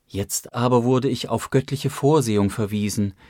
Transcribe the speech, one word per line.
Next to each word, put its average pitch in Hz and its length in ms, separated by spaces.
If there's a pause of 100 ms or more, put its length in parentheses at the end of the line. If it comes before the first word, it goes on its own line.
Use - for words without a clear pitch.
Jetzt - 480
aber 120 300
wurde 127 240
ich 120 220
auf 117 200
göttliche 139 380
Vorsehung 113 600
verwiesen, 104 640 (160)